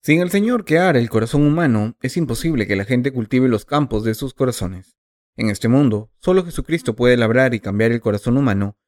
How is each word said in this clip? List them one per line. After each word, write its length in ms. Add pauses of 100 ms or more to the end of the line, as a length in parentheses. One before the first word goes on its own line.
Sin 200
el 100
Señor 320
que 160
ara 180
el 120
corazón 360
humano, 560
es 160
imposible 480
que 120
la 80
gente 260
cultive 380
los 160
campos 400
de 100
sus 180
corazones. 640 (380)
En 140
este 180
mundo, 500
solo 260
Jesucristo 520
puede 220
labrar 360
y 60
cambiar 320
el 100
corazón 360
humano 400 (100)